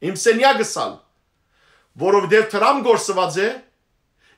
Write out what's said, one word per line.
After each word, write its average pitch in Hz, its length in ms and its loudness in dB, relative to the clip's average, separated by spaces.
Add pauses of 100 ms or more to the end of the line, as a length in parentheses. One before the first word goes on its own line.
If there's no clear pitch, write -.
իմ 180 120 -6
սենյակս 233 600 0
ալ, 123 180 -6 (1040)
որովհետև 196 520 2
դրամ 240 340 0
գործված 185 560 0
է, 208 100 0 (880)